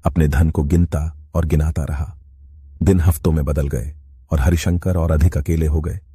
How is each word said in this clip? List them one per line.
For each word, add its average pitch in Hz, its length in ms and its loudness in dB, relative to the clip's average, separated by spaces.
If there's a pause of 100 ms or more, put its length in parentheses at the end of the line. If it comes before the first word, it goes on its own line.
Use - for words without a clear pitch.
अपने 78 220 0
धन 76 220 2
को 78 140 -2
गिनता 78 680 -2
और 82 120 0
गिनाता 78 380 0
रहा। 71 340 -6 (640)
दिन 92 160 4
हफ्तों 82 320 2
में 76 140 0
बदल 73 220 -2
गए 67 280 -6 (360)
और 76 80 0
हरिशंकर 87 580 0
और 82 140 0
अधिक 78 260 2
अकेले 82 280 -2
हो 78 160 0
गए। - 180 -8 (160)